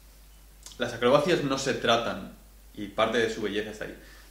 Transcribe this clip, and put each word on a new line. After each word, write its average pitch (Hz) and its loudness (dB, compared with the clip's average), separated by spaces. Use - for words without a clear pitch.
Las 120 -4
acrobacias 143 4
no 135 0
se 123 -2
tratan, 110 0
y 101 -10
parte 110 0
de 110 2
su 107 -8
belleza 104 -4
está - -10
ahí, - -12